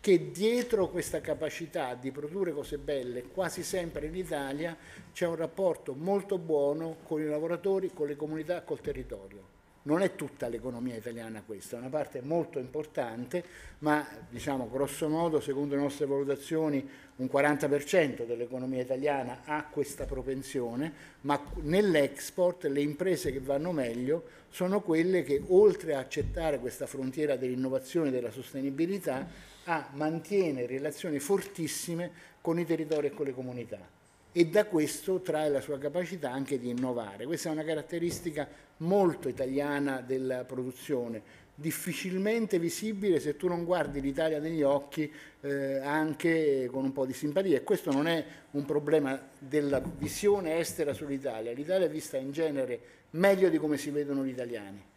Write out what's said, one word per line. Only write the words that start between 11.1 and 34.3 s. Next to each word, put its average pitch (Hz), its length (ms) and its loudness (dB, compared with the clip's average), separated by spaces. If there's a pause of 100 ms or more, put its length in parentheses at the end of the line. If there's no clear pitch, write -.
questa, 107 320 -10
è - 20 -8
una 127 100 -8
parte 139 320 -4
molto 151 380 -2
importante, 127 840 -6 (340)
ma 151 280 2 (220)
diciamo 123 420 -4
grosso 139 380 -2
modo, 160 320 2
secondo 143 360 -2
le 143 60 2
nostre 143 240 0
valutazioni, 139 840 0 (280)
un 131 120 -2
quaranta 147 400 4
per 143 160 2
cento 143 400 4
dell'economia 127 560 -2
italiana 131 640 0
ha 151 220 -2
questa - 380 -4
propensione, 131 880 -4 (280)
ma 143 200 0 (220)
nell'export 175 1000 2
le 143 160 2
imprese 151 500 0
che 131 100 -4
vanno 139 320 0
meglio 131 680 -2 (100)
sono 190 300 2
quelle 175 420 4
che, 143 260 2
oltre 185 460 8
a 135 60 0
accettare 151 580 0
questa 123 280 -4
frontiera 135 500 0
dell'innovazione 131 720 0
e 131 40 2
della 123 180 0
sostenibilità, 139 960 -2 (380)
ha, 151 300 -2
mantiene 156 720 0
relazioni 147 520 -4
fortissime 170 920 -2 (300)
con 170 180 0
i 175 60 0
territori 151 440 0
e - 40 -2
con 147 140 -2
le 131 80 -4
comunità. 123 440 -8 (560)